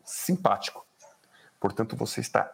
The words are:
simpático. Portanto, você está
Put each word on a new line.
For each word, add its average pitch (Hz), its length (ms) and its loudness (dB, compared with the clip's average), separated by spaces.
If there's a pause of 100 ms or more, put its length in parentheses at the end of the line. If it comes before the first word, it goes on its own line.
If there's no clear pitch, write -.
simpático. - 800 0 (720)
Portanto, 113 380 0
você 120 240 -4
está - 340 2